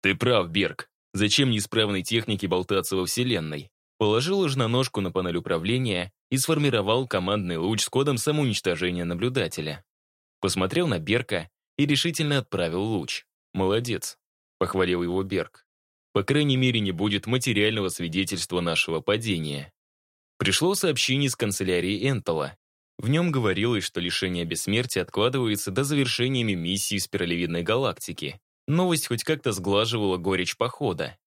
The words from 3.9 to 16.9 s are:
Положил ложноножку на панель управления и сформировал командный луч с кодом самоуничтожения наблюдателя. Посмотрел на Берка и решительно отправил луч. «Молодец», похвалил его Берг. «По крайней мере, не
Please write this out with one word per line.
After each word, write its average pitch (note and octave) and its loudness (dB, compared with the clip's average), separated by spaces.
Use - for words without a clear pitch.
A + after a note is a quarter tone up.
Положил B2+ 2
ложноножку B2+ 0
на F#2 -2
панель F2+ -2
управления F#2 -2
и C3+ 0
сформировал B2+ 2
командный F#2 0
луч G2 0
с - -2
кодом C3+ 2
самоуничтожения F2+ 0
наблюдателя. E2+ -2
Посмотрел F#2+ 2
на G2+ 0
Берка F2+ -2
и C#3+ 2
решительно D3 0
отправил F2 -2
луч. G#2 -4
«Молодец», G2+ -2
похвалил F2+ 2
его F2+ 0
Берг. F#2+ -4
«По G2+ 2
крайней C#3+ 2
мере, B2 4
не G2 0